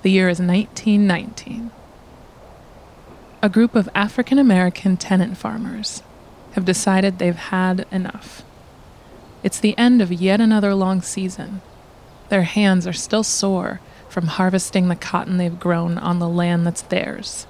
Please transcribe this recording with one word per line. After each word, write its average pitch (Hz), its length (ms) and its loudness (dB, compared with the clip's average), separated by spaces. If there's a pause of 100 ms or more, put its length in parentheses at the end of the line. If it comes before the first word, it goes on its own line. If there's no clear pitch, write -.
The 190 100 2
year 185 160 4
is 175 120 0
nineteen 202 680 0
nineteen. 226 640 -6 (1700)
A 214 60 2
group 226 260 4
of 208 220 2
African-American 202 1000 2
tenant 185 400 0
farmers 214 680 -8 (520)
have 185 100 -2
decided 190 520 2
they've 175 160 0
had 185 560 -2
enough. - 540 -8 (1000)
It's - 160 -4
the 208 180 2
end 240 240 6
of 180 100 0
yet 190 300 2
another 208 340 4
long 190 260 0
season. 190 600 -8 (680)
Their 190 160 2
hands 185 420 2
are 180 80 -6
still 214 300 -2
sore 190 560 -2 (300)
from 170 180 -4
harvesting 185 640 0
the 170 60 0
cotton 180 420 -4
they've 175 220 -2
grown 170 380 -2
on 175 220 -2
the 170 100 -2
land 175 380 0
that's - 160 -6
theirs, - 680 -6